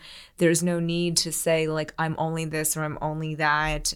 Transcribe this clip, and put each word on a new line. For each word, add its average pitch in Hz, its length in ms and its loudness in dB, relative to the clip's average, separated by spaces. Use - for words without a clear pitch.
there's 165 240 6
no 175 180 2
need 170 380 0
to 165 120 0
say, 160 380 2
like, 156 300 -2
"I'm 160 180 0
only 160 300 -2
this 156 280 -2
or 156 100 -2
I'm 151 180 -4
only 156 320 -2
that." 151 600 0